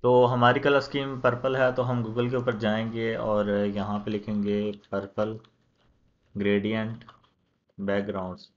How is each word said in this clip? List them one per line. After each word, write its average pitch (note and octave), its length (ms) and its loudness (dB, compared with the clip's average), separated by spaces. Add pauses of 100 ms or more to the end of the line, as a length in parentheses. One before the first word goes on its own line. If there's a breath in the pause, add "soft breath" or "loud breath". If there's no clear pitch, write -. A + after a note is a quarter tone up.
तो B2 80 6 (160)
हमारी B2 320 4
color C#3+ 220 4
scheme C3+ 400 -6
purple B2+ 360 0
है, B2+ 160 4
तो B2+ 100 0
हम A#2+ 200 0
Google A#2+ 280 -2
के C3 60 -2
ऊपर A#2+ 220 -2
जाएंगे A2+ 580 -2
और G#2+ 340 0
यहाँ G2+ 480 -2
पे G#2 120 -6
लिखेंगे G#2 480 -2 (320)
purple G#2 460 -4 (960)
gradient G#2+ 720 -2 (720)
backgrounds। G2 800 -4